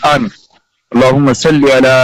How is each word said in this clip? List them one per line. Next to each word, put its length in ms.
آمين. 160
اللهم 380
صل 380
على 340